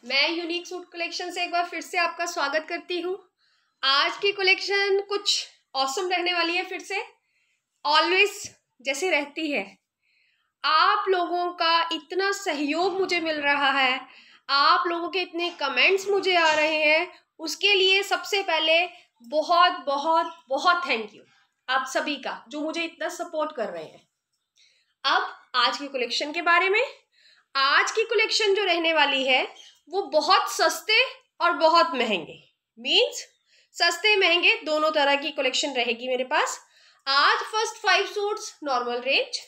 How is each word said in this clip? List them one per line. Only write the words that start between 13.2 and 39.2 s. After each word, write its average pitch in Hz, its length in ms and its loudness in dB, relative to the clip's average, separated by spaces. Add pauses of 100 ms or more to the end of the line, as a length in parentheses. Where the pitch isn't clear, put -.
रहा 285 300 2
है, 269 360 0 (420)
आप 320 380 4
लोगों 339 220 -4
के 359 120 -2
इतने 349 280 -4 (100)
कमेंट्स 302 480 2
मुझे 381 280 0
आ 320 180 4
रहे 311 300 2
हैं, 320 280 2 (280)
उसके 320 340 0
लिए 381 300 4
सबसे 392 400 -2
पहले 330 440 2 (400)
बहुत, 339 580 2
बहुत, 320 480 0 (160)
बहुत 349 360 2
thank 226 240 -2
you - 180 -20 (400)
आप 269 260 -2
सभी 302 240 -2
का, 208 320 -10
जो 294 120 -8
मुझे 320 220 -4
इतना 320 340 -8
सपोर्ट 311 380 -6
कर 208 140 -6
रहे 170 140 -10
हैं। - 240 -20 (960)
अब 311 320 0 (220)
आज 254 200 2
की 285 100 -8
कलेक्शन 269 440 -4
के 330 120 -6
बारे 339 260 4
में, 427 140 2 (720)
आज 294 360 2
की 440 140 0
कलेक्शन 427 500 2
जो 415 80 0
रहने 339 300 2
वाली 277 320 2
है 269 220 2 (420)
वो 370 200 -2
बहुत 311 420 2
सस्ते 427 520 2 (380)
और 339 120 2
बहुत 320 400 4
महंगे, 214 500 -4 (340)
मीन्स 339 500 0 (480)
सस्ते 349 400 2
महंगे 359 480 4
दोनों 311 280 0
तरह 285 240 2
की 285 160 -4
कलेक्शन 277 440 -2
रहेगी 240 320 -2
मेरे 254 160 -2
पास। 320 360 -2 (480)
आज 311 360 2
फर्स्ट 440 340 -4
फाइव 381 300 2
सूट्स 415 560 -6
नॉर्मल 240 360 -4
रेंज 277 480 -2